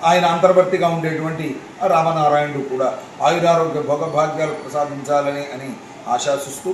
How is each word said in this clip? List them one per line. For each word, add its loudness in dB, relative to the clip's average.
ఆయన 4
అంతర్వర్తిగా 4
ఉండేటువంటి -2
ఆ 2
రామనారాయణుడు 2
కూడా -2
ఆయురారోగ్య 4
భోగభాగ్యాలు 0
ప్రసాదించాలని -2
అని -10
ఆశాసిస్తూ -2